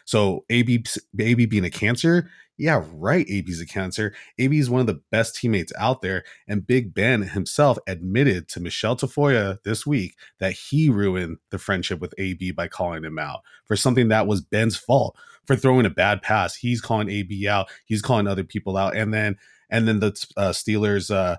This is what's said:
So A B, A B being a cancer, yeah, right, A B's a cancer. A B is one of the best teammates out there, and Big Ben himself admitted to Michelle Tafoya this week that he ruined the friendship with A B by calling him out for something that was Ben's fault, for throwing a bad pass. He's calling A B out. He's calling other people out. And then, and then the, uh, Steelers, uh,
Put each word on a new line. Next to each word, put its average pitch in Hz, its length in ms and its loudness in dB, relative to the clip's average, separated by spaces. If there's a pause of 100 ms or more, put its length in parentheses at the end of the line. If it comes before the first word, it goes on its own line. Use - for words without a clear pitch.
So 104 460 0
A 120 120 4
B, 120 200 2 (380)
A 113 140 2
B 117 120 4
being 104 180 2
a 87 60 -2
cancer, 165 580 0 (320)
yeah, 139 240 0 (100)
right, 110 340 0
A 101 140 -2
B's 85 180 -6
a 85 60 -12
cancer. 98 460 -4 (280)
A 131 80 2
B 151 100 2
is 135 100 2
one 123 120 2
of 123 80 2
the 143 120 -2 (120)
best 110 240 0
teammates 104 420 0
out 123 240 -2
there, 92 220 -4 (240)
and 104 180 -2
Big 123 260 0
Ben 110 300 2
himself 104 640 0
admitted 92 600 0
to - 100 -12
Michelle 98 380 -2
Tafoya 120 680 0
this 107 240 -4
week 120 300 -2 (240)
that 95 140 -2
he 151 360 2
ruined 92 460 0 (140)
the 98 100 -4
friendship 90 400 -4
with 85 180 -8
A 95 160 -4
B 92 160 -6
by 85 160 -4
calling 82 380 -6
him 80 120 -10
out - 260 -10 (220)
for - 120 0
something 127 320 4
that 110 180 4
was 101 140 0
Ben's 107 360 -2
fault, - 400 0 (300)
for 139 80 2
throwing 127 320 6
a 92 40 2
bad 101 300 2
pass. 101 360 0
He's 120 240 -2
calling 107 280 -2
A 104 140 -4
B 98 240 -6
out. 101 240 0 (140)
He's 107 180 -2
calling 107 240 2
other 98 160 0
people 95 340 -6
out. 95 200 -2
And 107 180 -2
then, 107 220 -2 (340)
and 113 160 2
then 107 140 2
the, 101 260 -2 (100)
uh, 98 140 0
Steelers, 104 640 0
uh, 90 240 0